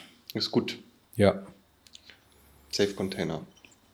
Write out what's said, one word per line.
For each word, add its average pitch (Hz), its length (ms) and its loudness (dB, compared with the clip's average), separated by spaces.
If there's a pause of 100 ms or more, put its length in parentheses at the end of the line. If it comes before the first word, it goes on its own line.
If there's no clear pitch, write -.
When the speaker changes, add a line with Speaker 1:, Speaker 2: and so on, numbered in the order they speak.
(340)
Speaker 1:
Ist - 160 -2
gut. - 280 0 (380)
Speaker 2:
Ja. 98 260 6 (1300)
Speaker 1:
Safe 101 240 2
Container. 85 460 -2 (540)